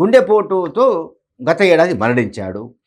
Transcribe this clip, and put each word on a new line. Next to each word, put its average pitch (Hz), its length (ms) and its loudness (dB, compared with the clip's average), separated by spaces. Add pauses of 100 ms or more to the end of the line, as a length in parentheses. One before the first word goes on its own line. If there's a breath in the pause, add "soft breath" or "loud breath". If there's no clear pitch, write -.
గుండెపోటుతో 196 1120 0 (360)
గత 165 120 0
ఏడాది 175 320 2
మరణించాడు. 107 800 -4 (120)